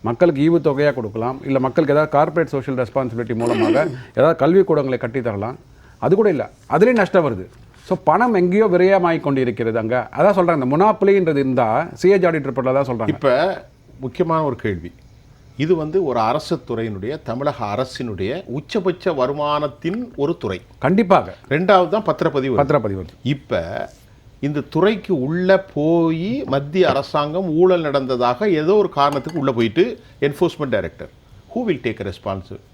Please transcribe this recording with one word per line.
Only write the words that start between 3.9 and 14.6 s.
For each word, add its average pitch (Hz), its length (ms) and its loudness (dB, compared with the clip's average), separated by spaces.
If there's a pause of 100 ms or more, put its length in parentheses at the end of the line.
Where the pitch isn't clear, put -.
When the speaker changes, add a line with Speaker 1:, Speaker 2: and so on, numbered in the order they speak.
Speaker 1:
ஏதாவது 147 300 2
கல்விக்கூடங்களை 151 520 2
கட்டித் 120 260 -6
தரலாம். 110 340 -4 (400)
அது 143 180 2
கூட 208 140 2
இல்ல, 139 200 -2 (200)
அதுலயும் 208 240 4
நஷ்டம் 190 320 2
வருது. 110 220 -4 (360)
So, 185 200 -4
பணம் 220 300 2
எங்கேயோ 190 340 2
விரயமாகி 180 520 2
கொண்டிருக்கிறது 120 580 -2
அங்க. 113 400 -2
அதான் 180 140 4
சொல்றேன், 170 300 2
இந்த 131 160 0
மொனாப்புலின்றது 196 600 2
இருந்தா 131 560 0
சி - 160 2
ஏ 196 100 6
ஜி 180 80 2
ஆடிட் - 20 4
ரிப்போர்ட்ல 131 440 -2
தான் 139 120 2
சொல்றாங்க. 120 220 -4
Speaker 2:
இப்ப 143 580 0 (340)
முக்கியமான 160 440 -2
ஒரு 139 120 -2
கேள்வி, 90 360 -6 (680)